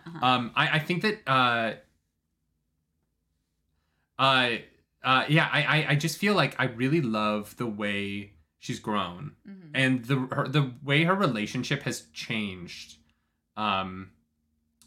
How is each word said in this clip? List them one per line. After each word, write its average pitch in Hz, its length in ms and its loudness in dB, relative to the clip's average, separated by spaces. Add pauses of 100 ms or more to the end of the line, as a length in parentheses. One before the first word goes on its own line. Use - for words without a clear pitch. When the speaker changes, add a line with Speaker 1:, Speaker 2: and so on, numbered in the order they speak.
Speaker 1:
uh-huh. 165 200 -6
Speaker 2:
Um, 123 280 2
I, 151 220 2
I - 20 2
think 175 240 -2
that, 214 260 -2
uh, 120 440 2 (2500)
uh, 131 320 4 (520)
uh, 131 260 4
yeah, 151 220 4
I, 139 120 2
I, 139 280 2
I 147 60 4
just 156 220 -2
feel 202 160 2
like 156 240 2
I 123 80 0
really 127 340 0
love 107 560 -2
the 120 100 -6
way 101 640 -6 (260)
she's 110 200 -8
grown 101 540 -6 (160)
Speaker 1:
Mm-hmm. 190 260 -18
Speaker 2:
and 131 300 2
the, 131 300 0
her, 143 140 -2
the 135 240 2 (100)
way 143 220 2
her 180 100 4
relationship 127 720 -2
has 120 180 -6 (100)
changed, 98 840 -8 (600)
um, 95 540 -2 (760)